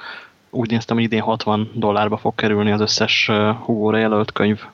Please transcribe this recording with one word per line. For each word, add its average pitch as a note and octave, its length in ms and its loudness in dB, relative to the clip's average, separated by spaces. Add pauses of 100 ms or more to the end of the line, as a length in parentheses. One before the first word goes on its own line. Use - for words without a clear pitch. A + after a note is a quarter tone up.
(500)
Úgy A#2 200 -4
néztem, A2+ 260 -2
hogy A#2 100 2
idén A2 160 0
hatvan G#2+ 520 -2
dollárba G#2 440 0
fog - 180 -4
kerülni G#2 360 2
az G#2+ 100 0
összes, - 480 2
ö, G#2+ 220 2
Hugo-ra A2 460 0
jelölt G#2+ 340 2
könyv. G#2+ 280 0 (140)